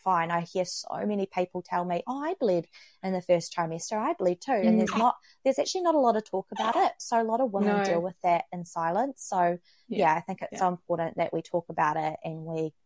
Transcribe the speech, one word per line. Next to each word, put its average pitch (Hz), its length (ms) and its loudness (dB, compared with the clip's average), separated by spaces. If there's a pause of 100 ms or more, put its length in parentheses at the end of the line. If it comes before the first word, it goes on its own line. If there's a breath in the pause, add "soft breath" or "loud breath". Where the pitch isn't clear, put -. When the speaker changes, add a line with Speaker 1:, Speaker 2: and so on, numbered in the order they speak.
Speaker 1:
fine. 170 280 0
I 170 100 0
hear 180 240 -2
so - 400 -8
many 202 220 -2
people 180 340 -4
tell 180 240 -4
me, 175 220 -2
"Oh, 269 140 -6
I 320 120 -4
bled 180 340 0 (360 soft breath)
in 190 100 -2
the 180 80 -2
first 175 340 2
trimester. 170 420 -4
I 254 160 0
bled 180 280 0
too." 269 100 -4
And 220 240 4
Speaker 2:
Mm. - 40 4
Speaker 1:
there's 214 180 0
not, 233 180 4 (280 soft breath)
there's 269 160 2
actually 359 240 -2
not 330 120 4
a 302 40 4
lot 233 180 4
of 220 80 -4
talk 190 260 -6
about 214 240 -2
it. 349 220 2
So 233 240 0
a - 20 2
lot 220 160 0
of 247 140 0
women 202 240 2
Speaker 2:
No. 202 80 2
Speaker 1:
deal 170 160 2
with 180 220 -6
that 175 280 2
in 175 140 -8
silence. 180 580 -2
So, 175 360 2 (280)
Speaker 2:
Yeah. 208 120 -4
Speaker 1:
yeah, 160 160 6
I 170 60 -4
think 190 200 -8
it's - 120 -8
Speaker 2:
Yeah. 214 60 -8
Speaker 1:
so 190 100 2
important 170 480 -4
that 170 140 0
we 165 100 -4
talk - 280 -6
about 160 260 0
it 156 280 -4
and 160 200 -8
we 160 300 -6 (120)